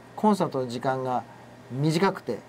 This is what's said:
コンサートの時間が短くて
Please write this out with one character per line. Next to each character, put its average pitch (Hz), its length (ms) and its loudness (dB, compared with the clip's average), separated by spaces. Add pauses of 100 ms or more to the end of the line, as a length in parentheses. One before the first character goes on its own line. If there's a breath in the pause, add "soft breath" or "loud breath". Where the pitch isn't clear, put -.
(160)
コ 214 140 4
ン 202 60 6
サ 180 100 0
ー 143 40 -4
ト 139 100 -2
の 127 80 -2
時 117 140 -6
間 131 220 -2
が 123 200 -2 (480 loud breath)
短 160 420 2
く - 100 -10
て 110 260 -4